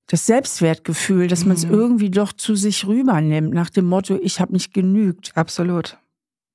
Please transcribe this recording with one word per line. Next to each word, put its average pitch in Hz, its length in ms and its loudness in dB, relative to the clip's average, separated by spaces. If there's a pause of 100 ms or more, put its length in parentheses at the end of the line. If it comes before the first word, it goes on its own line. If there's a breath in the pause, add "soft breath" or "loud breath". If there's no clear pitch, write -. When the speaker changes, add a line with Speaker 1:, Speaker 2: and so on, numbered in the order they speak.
Speaker 1:
Das - 200 -2
Selbstwertgefühl, 180 1000 0
dass 175 180 0
man's 175 200 2
Speaker 2:
Mhm. 170 80 0
Speaker 1:
irgendwie 214 380 2
doch 202 200 0
zu - 240 -4
sich 196 300 -2
rübernimmt, 156 680 0
nach 170 180 -2
dem 185 140 0
Motto, 190 360 0
ich - 180 -2
hab 180 120 -2
nicht 185 220 -2
genügt. 190 640 0
Speaker 2:
Absolut. 170 640 -4 (580)